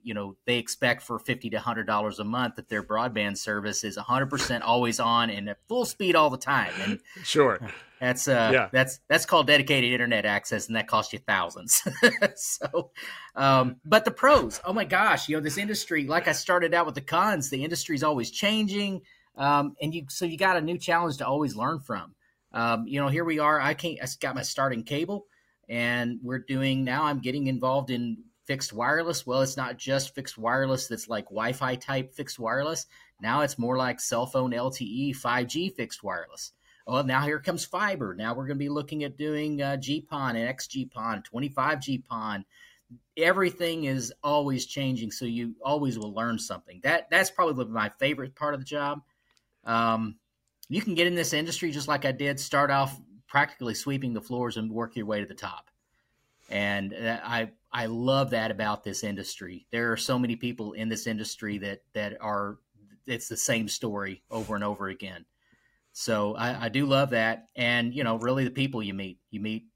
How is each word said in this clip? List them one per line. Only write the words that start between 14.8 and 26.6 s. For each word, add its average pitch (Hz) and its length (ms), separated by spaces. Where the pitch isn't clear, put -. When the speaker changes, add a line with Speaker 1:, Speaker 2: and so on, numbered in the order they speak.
Speaker 1:
gosh, 185 420
you 151 80
know, 156 80
this 147 140
industry, 202 480
like 165 240
I - 20
started 170 420
out 170 120
with 156 100
the - 60
cons, 170 480
the 135 160
industry's 156 380
always 143 280
changing. 202 720
Um, 143 440
and 156 120
you, 165 140
so - 160
you 165 140
got 185 180
a 170 60
new 170 160
challenge 170 400
to 123 100
always 135 300
learn 135 240
from. 92 340
Um, 117 340
you 139 140
know, 139 80
here 165 160
we 160 140
are, 151 200
I 143 140
can't, 160 280
I 127 60
got 135 120
my 127 100
start 135 280
in 113 120
cable, 170 420
and 120 560
we're 127 160
doing, 135 460